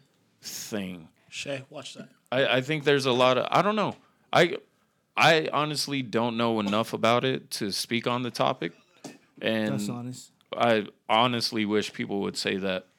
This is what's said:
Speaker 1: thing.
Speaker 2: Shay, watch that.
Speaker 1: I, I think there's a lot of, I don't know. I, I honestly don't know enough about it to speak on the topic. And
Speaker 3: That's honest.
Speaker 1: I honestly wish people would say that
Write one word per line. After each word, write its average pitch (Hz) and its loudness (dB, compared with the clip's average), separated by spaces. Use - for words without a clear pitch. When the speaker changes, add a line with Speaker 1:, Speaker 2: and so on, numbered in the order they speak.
Speaker 1:
thing. 92 -10
Speaker 2:
Shay, 135 -10
watch 143 -16
that. - -18
Speaker 1:
I, 123 2
I 131 0
think 147 -4
there's 143 4
a 135 2
lot 127 6
of, - -2
I 151 4
don't 208 2
know. 175 -2
I, 170 4
I 156 6
honestly 143 -2
don't 117 0
know 117 2
enough 104 0
about 113 4
it 131 -2
to 101 -4
speak - -2
on 123 0
the 120 -6
topic. 135 -2
And 110 0
Speaker 3:
That's 104 -6
honest. 123 -10
Speaker 1:
I 113 2
honestly 117 2
wish 104 0
people 104 -6
would 95 -4
say 101 -2
that 92 -4